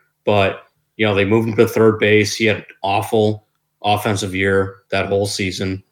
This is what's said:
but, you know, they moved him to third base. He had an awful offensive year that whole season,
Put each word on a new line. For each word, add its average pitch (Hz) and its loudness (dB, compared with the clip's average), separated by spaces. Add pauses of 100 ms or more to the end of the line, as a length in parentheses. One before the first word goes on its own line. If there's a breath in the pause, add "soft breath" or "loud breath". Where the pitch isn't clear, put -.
(240 loud breath)
but, 98 0 (280)
you 110 -2
know, 104 0
they 98 2
moved 113 0
him 107 -4
to 113 4
third 110 2
base. 107 2
He 113 -2
had 104 0
an - -14 (180)
awful 104 -2 (340)
offensive 104 -2
year 95 -2
that 95 -2
whole 101 0
season, 95 -6